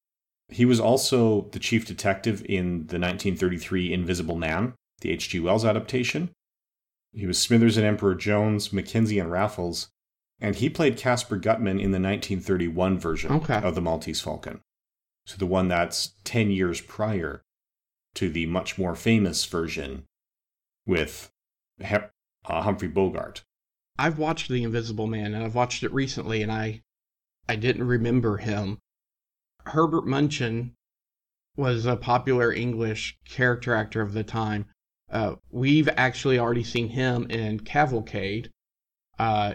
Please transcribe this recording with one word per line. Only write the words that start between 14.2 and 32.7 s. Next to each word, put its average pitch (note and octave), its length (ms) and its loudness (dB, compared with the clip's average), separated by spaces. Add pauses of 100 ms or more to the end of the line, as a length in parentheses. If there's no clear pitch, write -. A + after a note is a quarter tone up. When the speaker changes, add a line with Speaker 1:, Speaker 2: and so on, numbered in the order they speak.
Speaker 1:
Falcon. - 400 -10 (640)
So - 100 -18
the F#2+ 80 -2
one F#2 240 2
that's F2 460 0 (100)
ten A2 260 2
years F#2 300 0
prior G2 600 -6 (720)
to F2+ 160 -2
the E2 160 -2
much F2 320 -4
more F2 180 -2
famous G#2 480 2
version D2+ 600 -6 (800)
with - 440 -2 (480)
He-, G2+ 160 -2 (520)
uh, E2 160 -2
Humphrey F#2+ 260 -2
Bogart. F2+ 560 -2 (540)
Speaker 2:
I've D3+ 200 0
watched D#3 300 -2
The B2 140 0
Invisible A2+ 440 -2
Man, G#2+ 280 -4
and A2 100 -6
I've A2 100 -6
watched B2 280 0
it B2 100 -2
recently, A#2+ 500 -2
and G#2 80 -2
I, A2 300 -6 (680)
I A2+ 80 0
didn't B2 300 0
remember A#2 520 2
him. G#2 400 -4 (880)
Herbert D#3+ 400 2
Munchin B2+ 640 0 (840)
was B2 280 0
a B2 120 2
popular B2 560 2
English A2+ 640 -4 (100)